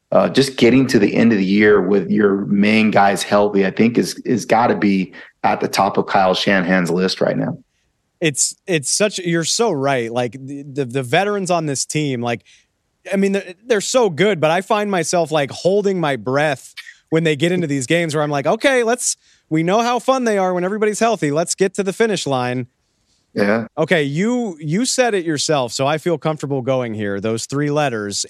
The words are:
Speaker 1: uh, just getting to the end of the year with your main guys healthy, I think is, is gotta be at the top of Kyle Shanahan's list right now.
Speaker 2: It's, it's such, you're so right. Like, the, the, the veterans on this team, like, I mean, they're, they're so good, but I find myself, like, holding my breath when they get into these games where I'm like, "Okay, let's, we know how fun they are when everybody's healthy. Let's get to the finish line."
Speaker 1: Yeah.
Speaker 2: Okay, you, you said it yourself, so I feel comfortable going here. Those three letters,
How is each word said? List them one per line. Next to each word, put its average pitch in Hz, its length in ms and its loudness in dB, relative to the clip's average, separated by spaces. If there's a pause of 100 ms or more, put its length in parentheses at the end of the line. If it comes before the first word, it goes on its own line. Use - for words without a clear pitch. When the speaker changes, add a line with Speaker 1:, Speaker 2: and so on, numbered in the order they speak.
(120)
Speaker 1:
uh, 95 180 4
just 135 280 0
getting 123 300 6
to 117 120 4
the 101 160 2
end 113 160 4
of 107 60 2
the 95 80 2
year 104 340 4
with 95 300 0
your 202 360 2
main 107 440 2
guys 98 320 4
healthy, 104 460 2
I 92 40 -2
think - 260 2
is, - 280 -2
is 104 200 -2
gotta 113 300 2
be 98 380 0 (300)
at 101 180 0
the - 60 -2
top 98 300 0
of 98 100 0
Kyle 95 260 2
Shanahan's 92 560 0
list 92 320 -2
right - 160 0
now. - 200 -4 (640)
Speaker 2:
It's, - 360 -2 (100)
it's 160 240 -2
such, 208 300 -2
you're 170 240 -2
so 220 280 -2
right. 135 400 -2
Like, 123 220 -4
the, 135 300 -12
the, 139 220 -6
the 131 180 -4
veterans 185 480 -2
on 165 140 0
this 139 200 -4
team, 139 360 -4
like, 120 240 -4 (680)
I 202 60 0
mean, 196 160 2
they're, 190 200 -4 (120)
they're 226 160 0
so 240 280 2
good, 175 300 0
but 151 100 2
I 175 120 0
find 208 280 -2
myself, 170 400 0
like, 147 220 0
holding 190 480 0
my 147 160 0
breath 131 580 -2 (360)
when 160 160 2
they 156 100 2
get 170 160 0
into 180 160 -2
these 139 180 -2
games 160 300 0
where 156 80 0
I'm 147 80 -2
like, 143 160 -2
"Okay, 240 360 2
let's, 233 340 -2 (320)
we 156 120 0
know 190 200 2
how 240 180 0
fun 262 240 0
they 214 140 2
are 185 160 0
when 175 100 -2
everybody's 208 360 -2
healthy. 214 320 0
Let's 165 220 -2
get 190 200 0
to 202 100 -4
the 190 80 -2
finish 214 340 0
line." 127 420 -2 (680)
Speaker 1:
Yeah. 110 340 0 (100)
Speaker 2:
Okay, 156 260 2
you, 190 540 -2
you 160 280 -2
said 240 280 0
it 175 120 -2
yourself, 143 480 -2
so 139 120 -2
I 156 120 0
feel 165 200 -2
comfortable 143 440 -4
going 123 320 -2
here. 101 260 -4
Those 110 260 -4
three 147 240 -4
letters, 120 600 -4